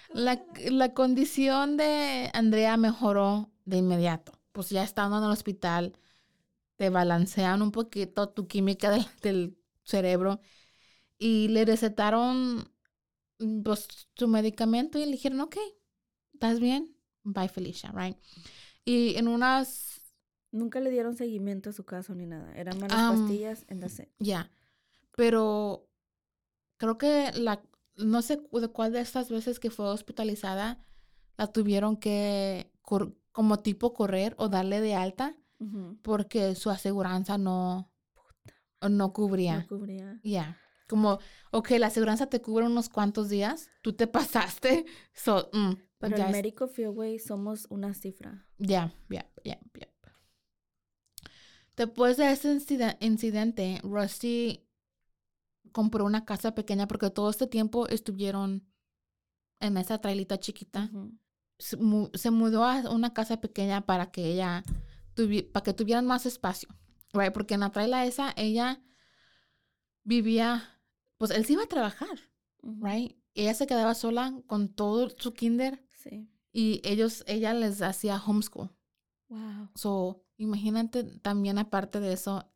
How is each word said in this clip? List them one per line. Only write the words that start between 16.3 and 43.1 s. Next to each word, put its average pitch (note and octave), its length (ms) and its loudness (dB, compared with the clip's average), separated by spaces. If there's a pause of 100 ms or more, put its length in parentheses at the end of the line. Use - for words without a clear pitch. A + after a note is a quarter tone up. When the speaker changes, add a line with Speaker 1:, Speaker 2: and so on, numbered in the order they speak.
Speaker 1:
estás A3+ 280 0
bien, C4+ 360 0 (260)
bye, G3 260 -2
Felicia", F3+ 440 -8
right? F#3 240 -6 (680)
Y A#3+ 320 4
en A3+ 120 2
unas C4 720 0 (500)
Speaker 2:
Nunca A3+ 280 -4
le C4 120 0
dieron A#3+ 260 -2
seguimiento G3+ 540 -6
a - 20 -12
su G3+ 120 -14
caso F3+ 300 -12
ni F3 120 -10
nada. D#3+ 280 -14
Eran F#3 240 -8
malas G3 180 0
Speaker 1:
Am, A3+ 220 4
Speaker 2:
pastillas, G#3+ 500 -2
and F#3 120 -10
that's F3+ 180 -10
it. - 100 -18 (120)
Speaker 1:
ya. F#3+ 320 -4 (640)
Pero A3 720 2 (880)
creo A3+ 200 0
que C#4+ 380 4
la, G#3+ 260 0 (360)
no A3 260 2
sé D4 180 0
cu-, A#3+ 200 -4
de A3+ 80 -2
cuál A3+ 240 -2
de A#3+ 80 -2
estas B3 300 -4
veces A#3 280 -4
que A3+ 140 -4
fue G#3 140 -4
hospitalizada, G#3 920 -4 (580)
la G#3+ 120 -2
tuvieron G#3 480 2
que G3+ 720 -2 (120)
cor-, - 340 -2 (160)
como G#3+ 280 4
tipo A3 340 0
correr G3 440 0
o A3 100 0
darle G3 320 0
de G#3+ 140 0
alta, G3 420 -2 (220)
Speaker 2:
Ujú. G3+ 440 -10
Speaker 1:
porque G#3 520 0
su G#3 160 -4
aseguranza F#3+ 640 -2
no, F#3 540 -2 (220)
Speaker 2:
Puta. - 760 -12
Speaker 1:
no G3 240 2
cubría. F#3+ 460 0
Speaker 2:
No E3+ 80 -6
cubría. G3 560 -12
Speaker 1:
Ya. F3 340 -4 (320)
Como, G#3+ 300 4 (320)
ok, A3+ 200 -2 (100)
la A3 80 4
aseguranza A3 400 2
te B3 120 -2
cubre A3+ 260 0
unos A#3 220 0
cuantos G#3 400 0